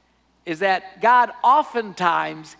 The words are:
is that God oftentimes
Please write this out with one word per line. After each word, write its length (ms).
is 140
that 420
God 300
oftentimes 1160